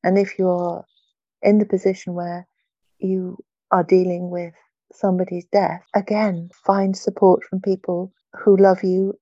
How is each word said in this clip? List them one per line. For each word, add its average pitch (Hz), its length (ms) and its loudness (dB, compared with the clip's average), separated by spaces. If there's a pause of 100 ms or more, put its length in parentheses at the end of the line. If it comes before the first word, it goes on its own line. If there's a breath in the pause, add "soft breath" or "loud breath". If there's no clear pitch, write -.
And 185 140 2
if 196 200 -2
you're 175 480 -2 (560)
in 208 180 4
the 208 60 2
position 190 480 -2
where 175 320 -10 (540)
you 185 380 -4 (340)
are 180 120 2
dealing 180 460 0
with 175 240 -10 (400)
somebody's 185 520 -4
death, 185 360 -2 (140)
again, 196 540 -2 (160)
find 196 320 0
support - 520 2
from 190 120 -4
people 185 500 -4 (220)
who 196 240 4
love 190 260 4
you 190 380 -2